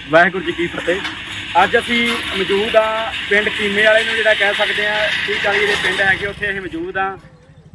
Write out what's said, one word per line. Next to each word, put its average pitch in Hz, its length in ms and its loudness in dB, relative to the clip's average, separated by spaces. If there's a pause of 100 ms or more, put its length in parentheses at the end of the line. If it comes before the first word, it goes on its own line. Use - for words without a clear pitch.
(100)
ਵਾਹਿਗੁਰੂ 175 340 4
ਜੀ 170 80 -2
ਕੀ 170 140 -2
ਫਤਿਹ। 160 340 -4 (640)
ਅੱਜ 233 140 2
ਅਸੀਂ 233 300 0 (300)
ਮੌਜੂਦ 202 380 0
ਹਾਂ 220 360 2 (180)
ਪਿੰਡ 202 180 2
ਕੀਮੇ 208 380 0
ਵਾਲੇ 220 180 6
ਨੂੰ, 220 120 -2
ਜਿਹੜਾ 214 180 2
ਕਹਿ 202 200 0
ਸਕਦੇ 208 320 -2
ਹਾਂ 208 100 -2 (300)
ਤੀਹ 202 80 -2 (100)
ਚਾਲੀ 202 140 0
ਦੇ 202 160 2 (100)
ਪਿੰਡ 196 160 0
ਹੈਗੇ, 190 260 0
ਉੱਥੇ 202 240 -6
ਅਸੀਂ 196 100 -6
ਮੌਜੂਦ 180 380 -8
ਹਾਂ। 190 200 -4 (560)